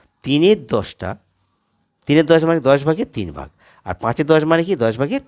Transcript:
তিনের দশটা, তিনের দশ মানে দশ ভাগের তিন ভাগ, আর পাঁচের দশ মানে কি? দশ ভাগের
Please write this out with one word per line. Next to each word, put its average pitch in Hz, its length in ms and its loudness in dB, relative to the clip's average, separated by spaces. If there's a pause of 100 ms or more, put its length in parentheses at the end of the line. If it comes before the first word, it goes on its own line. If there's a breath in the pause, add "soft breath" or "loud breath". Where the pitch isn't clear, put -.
(240 soft breath)
তিনের 165 340 2 (160)
দশটা, 98 360 -4 (1000)
তিনের 151 180 4
দশ 165 220 4
মানে 165 120 0 (100)
দশ 139 180 4
ভাগের 160 280 -2
তিন 98 120 -6 (100)
ভাগ, 73 100 -14 (380 soft breath)
আর 92 160 -6
পাঁচের 120 240 -2
দশ 156 240 4
মানে 165 140 2
কি? 185 120 -4
দশ 113 240 0
ভাগের 240 280 -4